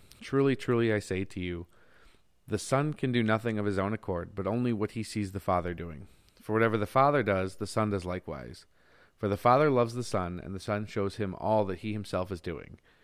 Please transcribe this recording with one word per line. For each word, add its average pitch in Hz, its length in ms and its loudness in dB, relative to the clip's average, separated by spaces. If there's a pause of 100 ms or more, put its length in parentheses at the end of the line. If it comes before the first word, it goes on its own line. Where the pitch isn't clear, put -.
(200)
"Truly, 139 340 2
truly, 117 380 2
I 107 60 2
say 95 260 -2
to 95 160 -8
you, 87 260 -6 (800)
the 104 120 -2
Son 147 340 0
can 135 200 -2
do 120 100 4
nothing 110 360 2
of 104 60 0
his 101 140 0
own 98 160 0
accord, 90 400 -4
but 98 120 -4
only 120 260 0
what 104 180 -2
he 113 120 -6
sees 101 300 -4
the 98 80 -6
Father 90 320 2
doing. 82 360 -10 (340)
For - 100 -6
whatever 113 240 4
the 104 100 0
Father 139 360 4
does, 98 340 0
the 104 100 -6
Son 110 220 0
does 98 160 0
likewise. 76 640 -8 (500)
For 110 120 0
the 101 100 2
Father 139 320 6
loves 120 240 2
the 123 100 -4
Son, 90 400 -4
and 95 100 -8
the 95 60 -8
Son 104 240 -2
shows 98 320 -2
him 95 220 -4
all 107 260 2
that 95 140 -4
he 107 160 -6
himself 95 360 -4
is 90 120 -6
doing. 80 360 -8 (260)